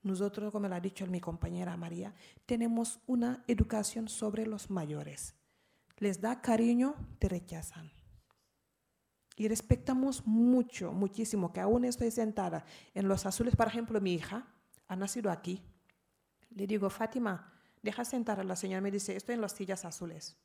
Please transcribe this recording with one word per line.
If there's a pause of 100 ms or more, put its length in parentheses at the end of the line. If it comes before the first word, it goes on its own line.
Nosotros,
como
lo
ha
dicho
mi
compañera
María, (300)
tenemos
una
educación
sobre
los
mayores. (640)
Les
da
cariño, (240)
te
rechazan. (1400)
Y
respetamos
mucho,
muchísimo,
que
aún
estoy
sentada (300)
en
los
azules.
Por
ejemplo,
mi
hija (400)
ha
nacido
aquí. (880)
Le
digo,
"Fátima, (300)
deja
sentar
a
la
señora".
Me
dice,
"Estoy
en
las
sillas
azules".